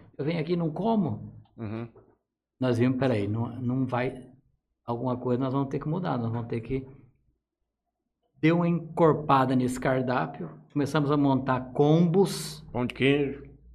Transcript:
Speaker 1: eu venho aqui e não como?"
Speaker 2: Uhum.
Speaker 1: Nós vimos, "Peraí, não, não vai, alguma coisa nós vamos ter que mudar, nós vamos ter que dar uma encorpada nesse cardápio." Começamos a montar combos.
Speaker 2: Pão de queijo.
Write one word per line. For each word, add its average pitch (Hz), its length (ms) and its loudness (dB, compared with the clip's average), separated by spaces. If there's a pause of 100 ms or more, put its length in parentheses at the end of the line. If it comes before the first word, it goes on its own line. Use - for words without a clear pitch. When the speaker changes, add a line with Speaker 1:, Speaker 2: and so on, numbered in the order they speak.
(160)
Speaker 1:
eu 139 80 -6
venho 170 160 -2
aqui 170 120 -4
e 175 40 2
não 165 140 -2
como?" 175 640 -2 (240)
Speaker 2:
Uhum. 113 320 -8 (720)
Speaker 1:
Nós 123 180 2
vimos, 131 200 2
"Peraí, 117 280 0
não, 113 220 -2 (120)
não 127 260 -2
vai, 127 420 -4 (580)
alguma 123 300 -4
coisa 123 260 -2
nós 131 100 -2
vamos 139 180 0
ter 147 100 -4
que 151 80 -6
mudar, 165 300 -2
nós 113 120 -2
vamos 117 160 -4
ter 117 140 -6
que 135 260 -6 (1500)
dar 156 140 4
uma 175 140 2
encorpada 143 880 2
nesse 123 240 0
cardápio." 131 680 -2 (220)
Começamos 143 380 0
a 151 60 4
montar 131 560 2
combos. 165 1000 4
Speaker 2:
Pão 123 140 -2
de - 80 -8
queijo. 139 480 2 (320)